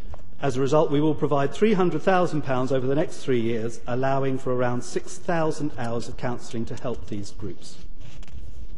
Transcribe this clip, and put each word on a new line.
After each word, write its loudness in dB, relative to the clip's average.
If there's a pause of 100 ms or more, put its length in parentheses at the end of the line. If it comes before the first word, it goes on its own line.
(420)
As 0
a 0
result, 4
we 2
will 2
provide 0
three 4
hundred 2
thousand 2
pounds 0
over 2
the 2
next 0
three 0
years, -2
allowing 0
for 0
around 0
six -2
thousand 0
hours -2
of -2
counselling -2
to -2
help -2
these -2
groups. -2 (1000)